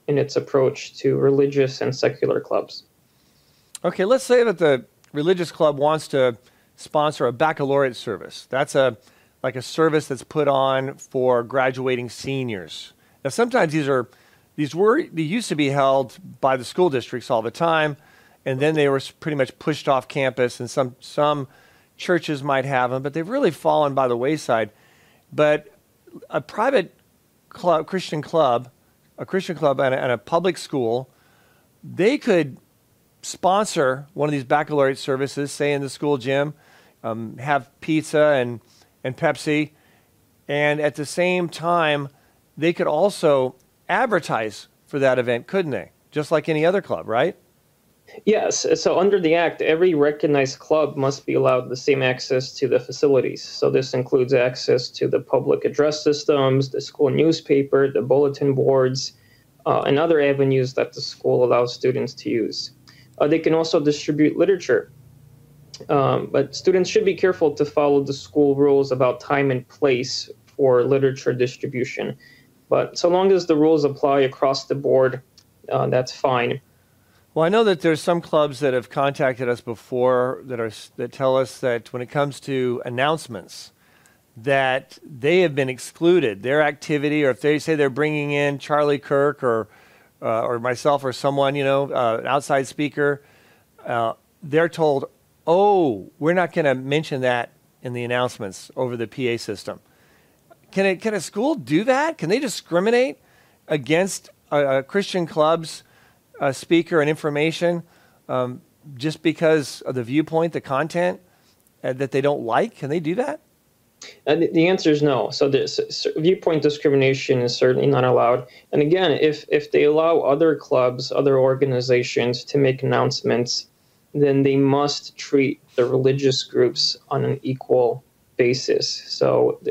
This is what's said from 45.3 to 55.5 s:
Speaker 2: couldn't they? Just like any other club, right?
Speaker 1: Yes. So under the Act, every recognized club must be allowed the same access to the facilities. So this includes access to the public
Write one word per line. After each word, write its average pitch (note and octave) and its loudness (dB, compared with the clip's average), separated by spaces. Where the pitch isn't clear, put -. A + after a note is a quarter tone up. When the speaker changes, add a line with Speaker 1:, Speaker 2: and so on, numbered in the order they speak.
Speaker 2:
couldn't F#3 -2
they? F#2+ -8
Just D3 -6
like D#3+ 0
any D#3 0
other F#3 2
club, F2+ -8
right? B2+ 0
Speaker 1:
Yes. - 0
So D#3+ 0
under G3 4
the E3 2
Act, E3+ 0
every E3+ 2
recognized D3 0
club D3+ 0
must C3+ -2
be C3+ -2
allowed C3 2
the B2+ -6
same C3+ 0
access B2+ -2
to C3+ -2
the B2+ 2
facilities. C3 0
So - -4
this C3 0
includes B2+ 0
access B2+ 0
to - -4
the A#2+ 0
public - 0